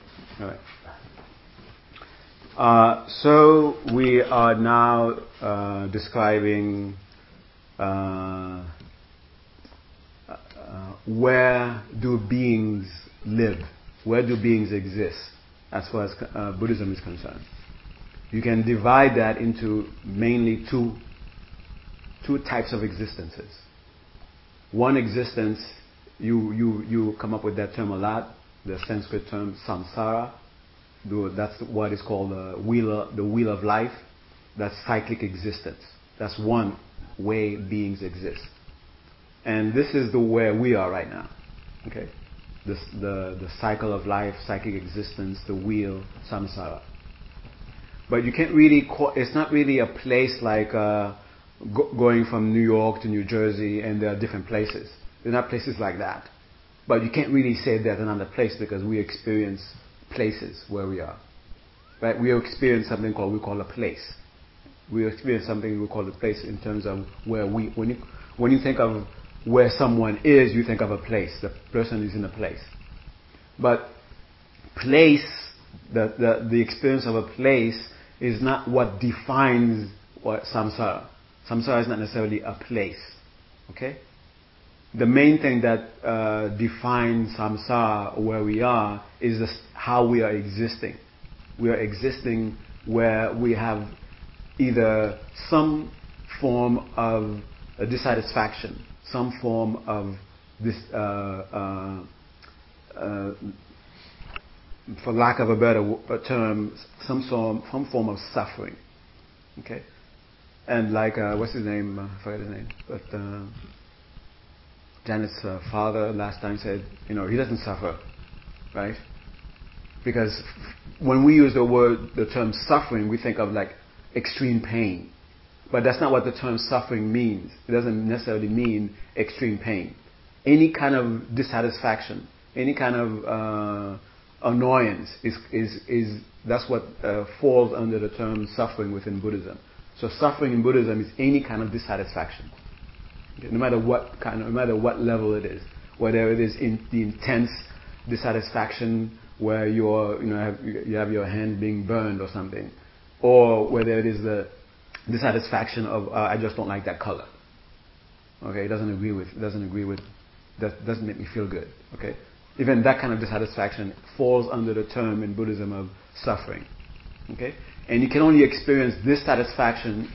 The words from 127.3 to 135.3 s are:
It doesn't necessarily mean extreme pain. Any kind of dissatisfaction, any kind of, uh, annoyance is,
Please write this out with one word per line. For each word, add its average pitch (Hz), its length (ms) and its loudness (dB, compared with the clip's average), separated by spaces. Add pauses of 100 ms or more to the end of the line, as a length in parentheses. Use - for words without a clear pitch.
It 120 40 -4
doesn't 113 360 0
necessarily 113 400 -2
mean 107 480 0 (220)
extreme 110 400 -2
pain. 98 380 -4 (500)
Any 156 260 8
kind 139 240 2
of 117 400 -2
dissatisfaction, 113 920 -2 (280)
any 135 200 0
kind 123 200 0
of, 110 300 -2
uh, 104 720 -4 (460)
annoyance 120 640 2 (140)
is, 113 140 -2 (140)